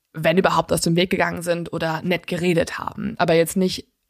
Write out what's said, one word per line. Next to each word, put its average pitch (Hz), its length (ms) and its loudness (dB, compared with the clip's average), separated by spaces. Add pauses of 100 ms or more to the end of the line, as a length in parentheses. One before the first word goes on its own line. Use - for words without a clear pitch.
(120)
wenn 160 240 2
überhaupt, 165 380 2
aus 160 80 0
dem 165 140 2
Weg 180 120 2
gegangen 175 320 0
sind 170 320 -4
oder 160 300 -4
nett 175 240 -4
geredet 165 520 0
haben. - 380 -8
Aber 165 160 2
jetzt 165 240 2
nicht 185 300 -2 (240)